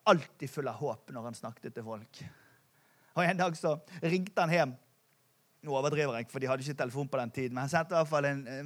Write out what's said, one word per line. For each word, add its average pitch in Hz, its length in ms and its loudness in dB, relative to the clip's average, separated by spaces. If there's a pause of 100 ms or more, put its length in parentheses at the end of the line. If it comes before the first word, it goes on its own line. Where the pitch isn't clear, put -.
(120)
alltid 147 400 2
full 139 160 -4
av 107 140 -6
håp 120 340 -6
når 117 140 -8
han 117 100 -12
snakket 117 380 -12
til 113 100 -10
folk. 110 320 -12 (960)
Og 175 80 4
en 175 160 4
dag 180 180 2
så 156 200 0 (260)
ringte 185 400 2
han 160 80 2
hjem. 147 240 4 (880)
Nå 139 160 0
overdriver 143 400 0
jeg, 117 120 -6
for 135 120 -6
de 131 80 0
hadde 131 160 -2
ikke 143 160 -4
telefon 131 240 -4
på 131 160 -2
den 117 160 -6
tiden, 127 160 -4
men 127 80 -4
han 139 80 -4
sendte 170 240 0
i - 20 2
hvert 156 140 2
fall 143 160 2
en, 139 240 -2
eh, 135 140 -10